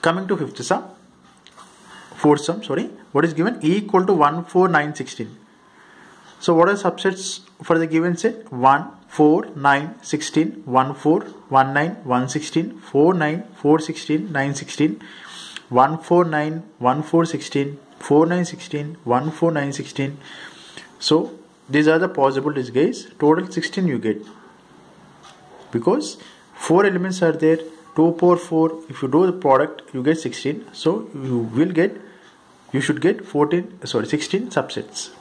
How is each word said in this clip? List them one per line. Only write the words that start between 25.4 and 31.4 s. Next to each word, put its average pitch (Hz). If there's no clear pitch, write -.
Because 180
four 190
elements 185
are 165
there, 160
two 165
power 175
four, 160
if -
you 135
do 160
the 180
product, 147
you 127
get 156
sixteen. -
So 214
you 131
will 117